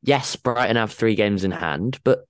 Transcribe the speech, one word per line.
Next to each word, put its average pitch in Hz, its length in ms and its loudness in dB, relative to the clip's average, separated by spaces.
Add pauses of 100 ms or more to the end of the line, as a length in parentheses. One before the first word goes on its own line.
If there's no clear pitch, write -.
Yes, 135 300 0
Brighton 120 400 0
have 113 160 0
three 113 240 0
games 101 300 0
in 92 60 0
hand, 87 520 -4
but - 260 2